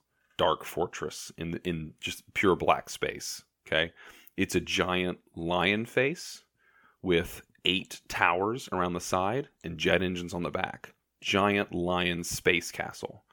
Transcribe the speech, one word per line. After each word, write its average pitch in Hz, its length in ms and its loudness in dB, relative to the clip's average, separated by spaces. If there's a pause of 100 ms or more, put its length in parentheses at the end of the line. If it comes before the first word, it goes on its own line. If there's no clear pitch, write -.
(360)
dark - 280 2
fortress - 720 -6
in, 85 280 -6
in 80 360 -4
just - 220 -10 (120)
pure 92 220 4
black 78 340 2
space, - 520 -6 (240)
okay? 80 260 0 (440)
It's 95 180 0
a 90 60 4
giant 90 580 0 (180)
lion 90 500 2
face - 560 -2 (580)
with 87 420 2 (220)
eight - 440 0
towers 98 640 2
around 90 200 0
the 87 80 -4
side 98 480 -2 (160)
and 85 140 -8
jet 90 240 4
engines 90 320 -4
on 87 80 -4
the 78 80 -4
back, - 440 -4 (280)
giant 101 520 2
lion 87 500 0
space - 460 0
castle. - 640 -10